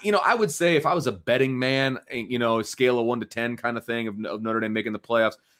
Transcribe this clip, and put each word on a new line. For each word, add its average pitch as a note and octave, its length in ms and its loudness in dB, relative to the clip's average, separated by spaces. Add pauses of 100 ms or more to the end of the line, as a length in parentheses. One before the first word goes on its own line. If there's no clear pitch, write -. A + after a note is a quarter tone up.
you G#3 80 0
know, G3+ 140 4
I A3+ 100 4
would G#3+ 160 0
say E3+ 260 2
if C#3+ 80 2
I D#3 100 2
was D3 120 -2
a A#2+ 60 -2
betting B2+ 460 0
man, C3+ 400 0 (120)
eh, A#2+ 180 -6
you B2 100 -2
know, A#2 240 2
scale B2 360 2
of A#2 80 0
one A#2+ 140 -2
to G#2+ 60 -8
ten A#2+ 300 -6
kind A#2+ 220 -4
of A2+ 80 -12
thing A#2 220 -4
of, G2+ 160 -8
of G#2+ 180 -6
Notre A2 180 -2
Dame A2 120 -2
making A2 220 -2
the G#2 40 -8
playoffs, A2+ 380 0 (240)